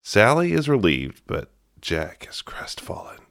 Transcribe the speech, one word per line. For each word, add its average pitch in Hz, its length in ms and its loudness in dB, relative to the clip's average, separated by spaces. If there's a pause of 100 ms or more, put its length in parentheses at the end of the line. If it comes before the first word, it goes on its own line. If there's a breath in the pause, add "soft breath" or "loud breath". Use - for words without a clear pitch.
Sally 151 500 4
is 151 140 0
relieved, 80 600 2
but - 240 -8 (280)
Jack 80 480 -6
is - 140 -12
crestfallen. - 760 -12 (120)